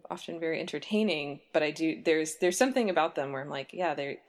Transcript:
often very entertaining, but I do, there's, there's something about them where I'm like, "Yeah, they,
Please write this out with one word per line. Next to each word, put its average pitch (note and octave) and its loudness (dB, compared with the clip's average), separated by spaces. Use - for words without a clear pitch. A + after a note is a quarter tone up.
often E3+ -8
very E3 -2
entertaining, D#3 -2
but D#3 6
I D3+ 2
do, D#3+ -2
there's, D#3+ 2
there's F#3 2
something B3+ 4
about E3 2
them C#3 -2
where C3+ -4
I'm D3 -10
like, C#3 -8
"Yeah, F3 0
they, C#3+ -6